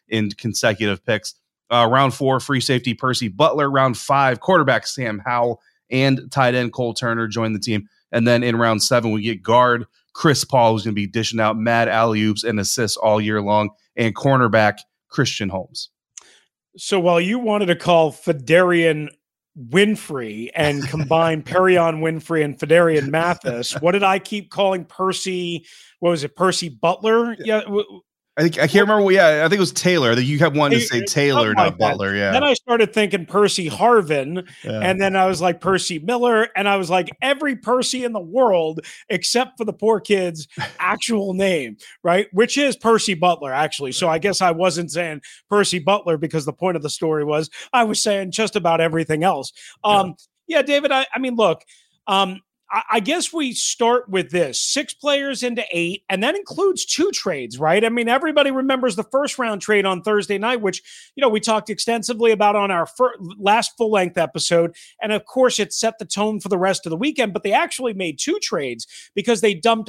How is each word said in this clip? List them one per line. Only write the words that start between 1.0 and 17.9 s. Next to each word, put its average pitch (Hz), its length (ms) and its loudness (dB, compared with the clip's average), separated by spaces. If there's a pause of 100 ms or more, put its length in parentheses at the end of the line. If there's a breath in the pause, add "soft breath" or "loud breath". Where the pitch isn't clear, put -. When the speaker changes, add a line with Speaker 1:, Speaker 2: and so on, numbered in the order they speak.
Speaker 1:
picks. 107 300 -4 (360)
Uh, 120 200 4
round 131 240 2
four, 131 240 0
free 127 220 -2
safety 127 340 -2
Percy 127 320 -4
Butler. 139 420 0
Round 135 300 0
five, 135 400 0
quarterback 139 480 2
Sam 113 320 -6
Howell 120 420 -2 (300)
and 131 400 0
tight 127 240 2
end 123 180 -2
Cole 120 220 -4
Turner 117 320 -4
join 110 260 -4
the 104 60 -4
team. 107 300 -4 (240 soft breath)
And 117 160 2
then 120 160 4
in 120 100 0
round 113 260 2
seven, 117 300 2
we 107 120 -2
get 104 200 -6
guard 120 440 4 (260)
Chris - 320 2
Paul, 117 300 4
who's 104 100 -4
gonna 110 100 -4
be 101 140 -4
dishing 110 320 -4
out 110 160 2
mad 117 320 2
alley-oops 107 560 0
and 107 160 -2
assists 101 360 -2
all 107 240 2
year 107 220 -2
long, 104 280 0 (260)
and 113 180 0
cornerback 117 640 2 (300)
Christian 113 400 -4
Holmes. 92 400 -12 (880 loud breath)
Speaker 2:
So 190 240 -2
while 170 200 4
you 208 200 -2
wanted 208 260 0
to 175 100 2
call 165 360 4